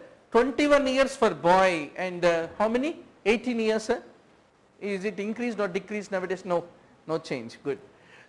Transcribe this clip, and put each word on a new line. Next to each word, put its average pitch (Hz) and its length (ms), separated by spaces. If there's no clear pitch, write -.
Twenty-one 277 540
years 262 300
for 220 140
boy 170 640
and, 175 300
uh, 165 220
how 214 100
many? 262 320
Eighteen 233 360
years, 220 220
sir? - 200
Is 196 240
it 196 120
increased 214 440
or 202 80
decreased 196 420
nowadays? 185 320
No, 175 220
no 160 120
change. 123 440
Good. 139 160